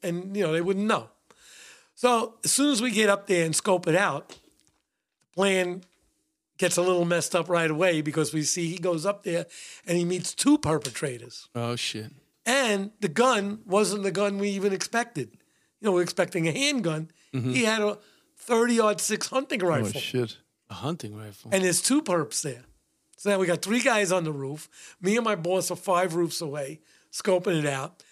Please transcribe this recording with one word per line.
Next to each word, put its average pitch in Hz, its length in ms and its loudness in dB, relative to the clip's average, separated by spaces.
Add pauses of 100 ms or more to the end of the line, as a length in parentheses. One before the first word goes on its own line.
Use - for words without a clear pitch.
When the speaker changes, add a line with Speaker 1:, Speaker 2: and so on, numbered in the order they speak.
Speaker 1:
and, 185 340 -4
you 202 80 2
know, 156 80 2
they 165 80 2
wouldn't 196 260 0
know. 185 220 0 (840)
So 233 400 2 (100)
as 254 80 0
soon 285 200 4
as 214 80 0
we 247 120 0
get 214 160 4
up 202 180 2
there 175 180 2
and 160 100 -2
scope 180 340 0
it 160 80 4
out, 175 340 0
the - 60 -20 (1000)
plan 185 480 2 (760)
gets 180 200 0
a 175 60 4
little 180 220 4
messed 170 300 0
up 170 140 0
right 165 220 2
away 160 320 2
because 151 300 -2
we 156 100 -2
see 165 260 -2
he 180 100 -8
goes 170 260 -2
up 202 200 -4
there 175 220 -4 (400)
and 175 120 0
he 175 60 2
meets 175 280 -4
two 294 260 4
perpetrators. 143 1000 -4
Speaker 2:
Oh, 120 180 -2
shit. 107 380 -6 (340)
Speaker 1:
And 220 540 0
the 202 80 0
gun 208 580 2
wasn't 196 380 2
the 190 80 -2
gun 202 260 0
we 202 120 0
even 196 220 0
expected. 233 580 -4 (500)
You 214 60 -6
know, - 60 4
we're 180 100 4
expecting 175 460 -2
a 151 40 0
handgun. 170 580 -2 (240)
Speaker 2:
Mm-hmm. 127 180 -2
Speaker 1:
He 240 120 0
had 220 180 2
a 208 160 0 (380)
thirty-aught 226 640 2
six - 280 -2
hunting 262 340 -2
Speaker 3:
Oh, 185 60 2
Speaker 1:
rifle. 127 320 0
Speaker 3:
shit. - 380 -4 (320)
Speaker 2:
A 104 40 -12
hunting 110 420 -8
rifle. 107 360 -16
Speaker 1:
And 190 120 2
there's 180 180 2
two 285 200 2
perps 170 400 -2
there. 123 220 -10 (520)
So 202 140 -2
now 196 80 2
we 190 80 2
got 170 160 0
three 226 180 0
guys 214 320 2
on 180 120 2
the 156 80 -2
roof. 139 360 -8 (320)
Me 196 160 2
and 240 80 0
my 214 100 0
boss 175 380 -2
are 165 40 -4
five 180 380 0
roofs 165 260 -2
away, 147 400 -8 (320)
scoping 180 460 0
it 147 80 0
out. 139 460 -4